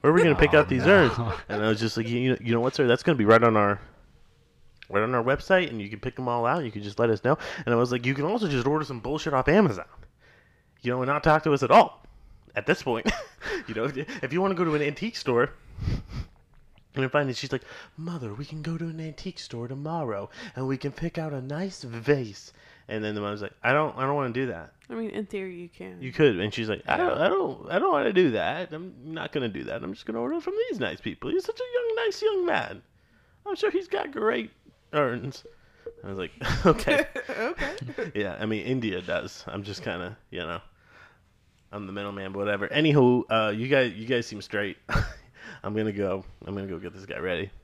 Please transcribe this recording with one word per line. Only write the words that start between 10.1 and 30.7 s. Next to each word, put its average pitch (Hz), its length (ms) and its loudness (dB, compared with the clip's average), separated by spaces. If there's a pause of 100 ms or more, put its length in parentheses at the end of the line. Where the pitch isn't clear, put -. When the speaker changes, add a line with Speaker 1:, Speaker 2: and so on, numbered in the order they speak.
Speaker 1:
you 120 100 -2
know, 127 120 0
and 123 60 -2
not 143 140 0
talk 156 220 6
to 156 80 4
us 139 100 4
at 131 80 4
all - 320 8 (540)
at 104 100 -4
this - 160 2
point." 117 340 0
<laughs> 659 40 -8 (480)
You 113 60 -8
know, 113 100 -2
if, 139 120 -4 (280)
if 123 80 -6
you 170 100 0
wanna 196 120 0
go 175 100 0
to 160 100 0
an 147 80 0
antique 147 340 -4
store 123 340 2 (1400)
and 131 180 -2
find 143 180 0
it, 117 60 -6
she's 131 160 -6
like, 131 100 -4 (340)
"Mother, 156 380 -10
we 139 100 -10
can 151 180 -12
go 165 160 -6
to 165 80 -6
an 160 140 -10
antique 160 380 -10
store 120 300 -10
tomorrow, 135 600 -6 (280)
and 131 100 -4
we 135 100 -2
can 139 160 -6
pick 165 260 -8
out 156 140 -6
a 139 80 -6
nice 156 440 -8
vase." 117 680 -2 (360)
And 110 160 -4
then 107 100 -2
the 104 60 -2
mom's 104 220 -4
like, 101 100 -8 (100)
"I 120 100 4
don't, 147 240 2
I 120 60 -6
don't 139 140 0
wanna 131 160 -2
do 131 140 -2
that." 87 260 -8 (160)
Speaker 3:
I 233 60 -10
mean, 226 160 -6
in 208 160 -6
theory, 190 280 -10
you 175 140 -14
can. 180 340 -16
Speaker 1:
You 127 100 -8
could. 123 280 6
And 101 120 0
she's 110 160 -4
like, 104 200 -2
"I - 80 4
don't, 359 200 2
Speaker 2:
Yeah. 156 80 0
Speaker 1:
I 196 40 4
don't, - 440 -2
I 175 60 2
don't 359 140 2
wanna 277 200 2
do 180 200 6
that. 120 400 -2
I'm 170 220 -12 (100)
not 160 280 -8
gonna 135 160 -2
do 67 160 -6
that. - 200 -8
I'm - 100 -6
just - 120 -18
gonna 226 140 -6
order 294 200 -4
from 370 140 -8 (160)